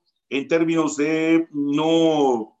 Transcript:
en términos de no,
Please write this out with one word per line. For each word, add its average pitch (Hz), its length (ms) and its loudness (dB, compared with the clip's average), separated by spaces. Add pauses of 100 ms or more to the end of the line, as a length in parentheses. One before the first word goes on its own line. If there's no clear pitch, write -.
(300)
en 135 180 -6
términos 165 480 0
de 160 560 0
no, 147 1080 0